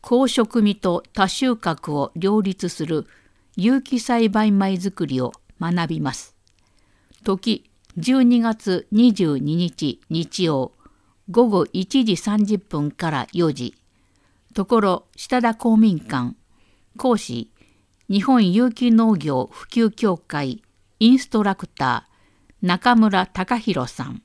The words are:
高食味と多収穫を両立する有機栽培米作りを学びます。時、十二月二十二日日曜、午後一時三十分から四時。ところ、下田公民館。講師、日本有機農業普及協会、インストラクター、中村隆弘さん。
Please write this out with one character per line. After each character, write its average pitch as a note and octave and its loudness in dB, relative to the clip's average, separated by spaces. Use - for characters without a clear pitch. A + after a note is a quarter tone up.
高 B3+ 2
食 A3+ 0
味 G#3 2
と F3 -2
多 F#3+ 0
収 C4 0
穫 E3+ -4
を C#3+ -2
両 G3 0
立 F#3 -4
す E3 -6
る D#3 -4
有 B3 2
機 B3 -4
栽 A#3 2
培 G#3+ 2
米 G3 2
作 F3 -4
り C3 -4
を B2 -4
学 E3+ -2
び D#3+ -6
ま C#3 -4
す。 - -16
時、 G3 -4
十 B3+ 2
二 A#3+ 4
月 A3 -4
二 A3 4
十 D#3 0
二 D3 -2
日 D#3+ -4
日 E3 -4
曜、 C#3+ -2
午 A#3 4
後 G3 2
一 F#3+ 0
時 G#3 2
三 G#3 0
十 G#3 -2
分 D3 -6
か E3 -6
ら C3 -6
四 E3 0
時。 B2 -8
と G3 -4
こ A#3 2
ろ、 F#3+ 0
下 - -4
田 A3+ 0
公 A3+ 0
民 G#3 4
館。 B2 -6
講 B3 0
師、 - -8
日 G3 0
本 A3+ 4
有 A#3+ 2
機 A#3+ 0
農 A3+ 4
業 C#3+ -4
普 - -20
及 A3+ 2
協 G3 -2
会、 C#3+ -8
イ A3+ 6
ン C4 4
ス - -6
ト G#3+ -2
ラ G3 -2
ク - -14
タ B2+ -4
ー、 F#3+ -2
中 G3+ 2
村 G3 2
隆 A3 -6
弘 D3 -4
さ - -10
ん。 - -14